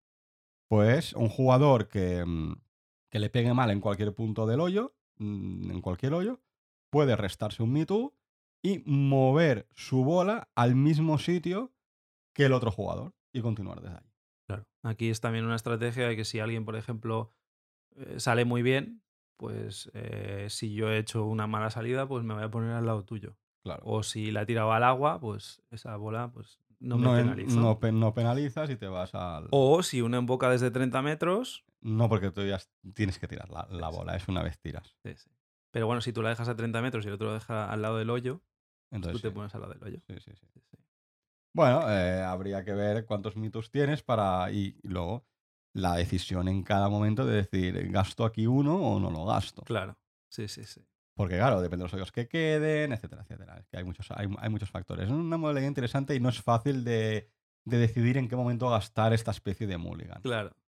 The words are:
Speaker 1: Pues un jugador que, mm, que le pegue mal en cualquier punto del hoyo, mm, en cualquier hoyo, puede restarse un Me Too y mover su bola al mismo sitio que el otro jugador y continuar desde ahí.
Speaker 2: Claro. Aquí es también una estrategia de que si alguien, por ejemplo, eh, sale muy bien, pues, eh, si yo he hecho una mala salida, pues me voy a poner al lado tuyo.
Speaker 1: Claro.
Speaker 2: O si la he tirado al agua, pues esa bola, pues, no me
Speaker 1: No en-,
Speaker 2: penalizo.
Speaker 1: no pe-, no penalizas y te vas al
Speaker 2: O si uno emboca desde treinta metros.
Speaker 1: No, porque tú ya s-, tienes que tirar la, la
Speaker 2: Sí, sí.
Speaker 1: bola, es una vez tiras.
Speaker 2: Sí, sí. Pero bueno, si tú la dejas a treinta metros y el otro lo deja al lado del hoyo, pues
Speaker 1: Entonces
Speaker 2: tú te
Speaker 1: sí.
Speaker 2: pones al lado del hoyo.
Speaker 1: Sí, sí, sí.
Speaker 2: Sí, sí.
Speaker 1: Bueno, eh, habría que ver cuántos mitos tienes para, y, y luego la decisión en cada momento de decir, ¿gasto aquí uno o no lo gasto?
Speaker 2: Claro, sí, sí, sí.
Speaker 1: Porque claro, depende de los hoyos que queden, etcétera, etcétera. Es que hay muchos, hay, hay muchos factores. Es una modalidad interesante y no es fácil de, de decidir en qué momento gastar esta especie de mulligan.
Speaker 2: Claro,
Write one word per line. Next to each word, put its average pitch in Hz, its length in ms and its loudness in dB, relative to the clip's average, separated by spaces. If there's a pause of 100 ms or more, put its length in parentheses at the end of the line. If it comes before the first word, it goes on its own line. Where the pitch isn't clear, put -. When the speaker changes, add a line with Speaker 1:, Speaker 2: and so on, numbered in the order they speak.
(680)
Speaker 1:
Pues 110 440 4
un 113 160 0
jugador 127 580 6
que, 90 380 0
mm, 80 300 -2 (540)
que 110 100 -4
le 104 100 0
pegue 120 240 2
mal 123 180 2
en 101 80 2
cualquier 101 340 0
punto 110 320 -2
del 117 140 2
hoyo, 190 340 0 (260)
mm, 95 520 -6
en 90 100 -6
cualquier 98 320 -2
hoyo, 202 280 -2 (500)
puede 139 240 4
restarse 104 480 -4
un 117 80 2
Me 151 140 2
Too 226 280 -2 (480)
y 190 240 0
mover 139 880 4
su 131 300 0
bola 185 500 2
al 123 220 4
mismo 151 420 4
sitio 180 560 -2 (640)
que 143 100 6
el 131 80 6
otro 117 180 2
jugador 95 420 -6 (200)
y 127 80 -4
continuar 101 400 -4
desde 92 140 -14
ahí. - 160 -20 (360)
Speaker 2:
Claro. 101 200 -10 (160)
Aquí 113 260 -2
es 110 120 -2
también 113 240 -2
una 117 100 0
estrategia 117 540 -2
de 113 80 -2
que 107 80 -4
si 113 160 -6
alguien, 113 240 -4
por 110 100 -8
ejemplo, 113 560 -6 (640)
eh, - 240 -12
sale 120 240 4
muy 120 200 2
bien, 139 380 0 (360)
pues, 107 560 -10
eh, 104 560 -8
si 107 240 -6
yo 110 180 0
he 110 80 2
hecho 110 260 -2
una 110 220 -2
mala 107 240 -2
salida, 123 340 -4
pues 131 200 -6
me 110 80 -4
voy 107 100 -6
a 110 80 -4
poner 113 220 -2
al 117 120 -2
lado 107 200 -2
tuyo. 104 320 -12 (260)
Speaker 1:
Claro. 92 220 -8
Speaker 2:
O 110 180 0
si 107 280 -4
la 107 100 -2
he 107 60 -2
tirado 110 260 2
al 113 100 4
agua, 139 360 4
pues 104 500 -10
esa 113 260 -12
bola, 110 360 -6
pues, 113 280 -20 (200)
no 123 180 -2
me 123 80 4
Speaker 1:
No 123 120 8
en-, 120 120 6
Speaker 2:
penalizo. 117 300 0
Speaker 1:
no 113 200 6
pe-, 113 120 2
no 110 220 4
penalizas 135 580 -2
y 127 40 -6
te 107 120 -10
vas 92 260 -6
al 85 380 -8
Speaker 2:
O 143 320 8
si 127 180 0
uno 117 160 2
emboca 127 320 2
desde 127 220 4
treinta 127 320 0
metros. 175 600 -2 (160)
Speaker 1:
No, 113 300 2
porque 98 220 2
tú 98 120 -4
ya 98 120 0
s-, - 140 -10 (260)
tienes 101 240 0
que - 80 -10
tirar - 220 -12
la, - 200 -10
la 85 200 -8
Speaker 2:
Sí, 82 40 -8
sí. 87 60 -6
Speaker 1:
bola, 87 160 -6
es 95 120 -6
una 90 160 -2
vez 85 160 -6
tiras. - 440 -14
Speaker 2:
Sí, 104 120 -14
sí. - 140 -20 (420)
Pero 117 160 -2
bueno, 117 140 0
si 120 100 -4
tú 113 120 -4
la 113 60 0
dejas 117 200 -4
a 120 60 -4
treinta 113 260 -2
metros 117 240 -4
y 104 40 -6
el 101 60 -6
otro 107 120 -6
lo 107 80 -4
deja 107 360 -6
al 107 120 -4
lado 110 140 -2
del 110 120 -2
hoyo, 123 300 -4 (500)
pues 110 80 -10
Speaker 1:
Entonces 92 240 -6
Speaker 2:
tú 113 60 -6
te 104 40 -4
Speaker 1:
sí. 98 40 -12
Speaker 2:
pones 104 180 -10
al 107 80 -10
lado 95 120 -12
del - 100 -18
hoyo. - 240 -12
Speaker 1:
Sí, 92 120 -14
sí, - 160 -20
sí. - 180 -20
Speaker 2:
Sí, - 60 -20 (120)
sí. - 60 -20 (760)
Speaker 1:
Bueno, 147 280 6 (100)
eh, 92 320 2
habría 95 400 -4
que 101 100 -6
ver 104 320 0
cuántos 104 300 -6
mitos 110 360 -8
tienes 143 320 0
para, 98 480 0
y, 101 300 -4
y 104 60 -14
luego 90 380 -4 (480)
la 90 220 2
decisión 90 520 0
en 95 160 0
cada 101 260 2
momento 107 360 0
de 107 100 2
decir, 92 560 -2
¿gasto 95 340 0
aquí 110 220 0
uno 143 280 2
o 113 240 0
no 92 120 0
lo 80 140 -6
gasto? 104 380 -2
Speaker 2:
Claro, 98 340 -6 (320)
sí, 107 180 -10
sí, 110 180 -14
sí. - 160 -20 (340)
Speaker 1:
Porque 90 200 0
claro, 104 260 4
depende 90 220 -4
de - 40 -4
los 82 60 -8
hoyos 95 180 -8
que 120 160 -6
queden, 151 640 0
etcétera, - 300 -12
etcétera. 87 360 -16
Es - 80 -20
que - 100 -12
hay 90 60 -8
muchos, 92 280 -10
hay, 101 160 -6 (120)
hay 110 100 -4
muchos 104 220 -4
factores. 92 340 -6
Es 110 60 -2
una 165 260 -2
modalidad 147 300 0
interesante 139 480 -2
y 127 60 0
no 123 80 4
es 117 120 -4
fácil 123 440 2
de, 110 440 0 (360)
de 120 120 2
decidir 120 400 4
en 127 120 0
qué 123 80 -4
momento 123 320 0
gastar 113 440 2
esta 113 180 0
especie 101 360 -6
de 92 100 -4
mulligan. 85 440 -10
Speaker 2:
Claro, 110 340 -4 (160)